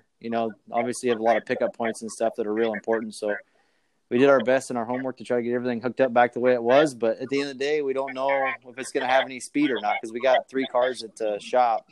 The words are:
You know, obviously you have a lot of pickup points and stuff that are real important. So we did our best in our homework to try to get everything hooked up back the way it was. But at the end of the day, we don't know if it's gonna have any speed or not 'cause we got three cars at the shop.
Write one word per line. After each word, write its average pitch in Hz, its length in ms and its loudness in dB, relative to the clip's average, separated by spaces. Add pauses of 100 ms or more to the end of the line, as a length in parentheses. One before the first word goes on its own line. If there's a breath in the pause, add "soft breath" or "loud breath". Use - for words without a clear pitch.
(200)
You 117 120 -10
know, 113 200 -2 (200)
obviously 120 380 -2
you - 20 4
have 113 80 0
a 110 40 -2
lot 113 140 4
of 104 80 -4
pickup 120 300 -2
points 113 260 -4
and 110 100 -10
stuff 113 260 -2
that 110 100 -4
are 104 60 -4
real 113 200 0
important. 110 400 -4
So 104 220 -4 (760)
we 120 80 0
did 139 120 6
our 135 100 6
best 127 320 0
in 127 40 -6
our 117 100 -4
homework 127 320 -6
to 117 60 -18
try 123 140 -2
to 120 60 -2
get 120 100 -2
everything 120 280 -2
hooked 127 200 -4
up 131 100 4
back 120 220 4
the 123 60 -6
way 127 140 4
it 120 100 0
was. 135 320 4
But 113 240 0
at 127 100 -8
the 139 120 0
end 143 100 -6
of 131 80 -14
the 135 40 -4
day, 147 200 0
we 135 100 -2
don't 135 220 -4
know 135 120 -2 (380)
if 127 140 -16
it's 131 120 -10
gonna 135 140 -2
have 131 200 4
any 127 140 -12
speed 143 300 0
or 117 120 0
not - 200 0
'cause 113 100 -10
we 117 80 -8
got 127 300 2
three 131 160 -2
cars 123 380 -2
at 110 120 -16
the 107 220 -4
shop. 120 540 0